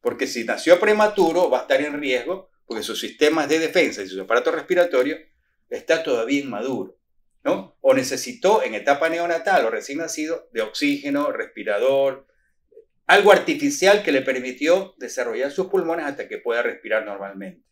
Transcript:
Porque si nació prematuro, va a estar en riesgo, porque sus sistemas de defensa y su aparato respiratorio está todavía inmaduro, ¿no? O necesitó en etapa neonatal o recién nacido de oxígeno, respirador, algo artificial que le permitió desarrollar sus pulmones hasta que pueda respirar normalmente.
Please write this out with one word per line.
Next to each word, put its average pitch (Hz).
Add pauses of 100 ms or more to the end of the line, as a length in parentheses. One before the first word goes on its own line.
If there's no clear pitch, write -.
Porque 120
si 120
nació 120
prematuro, 202
va 123
a -
estar 135
en 147
riesgo, 143 (160)
porque 110
sus 107
sistemas 151
de 160
defensa 151
y 95
su 95
aparato 120
respiratorio 165 (540)
está 160
todavía 127
inmaduro, 117 (440)
¿no? 185
O 135
necesitó 135
en 110
etapa 143
neonatal 170
o 113
recién 139
nacido 160
de 113
oxígeno, 143
respirador, 123 (800)
algo 196
artificial 180
que 160
le 135
permitió 131
desarrollar 120
sus -
pulmones 165
hasta 139
que 107
pueda 120
respirar 107
normalmente. 98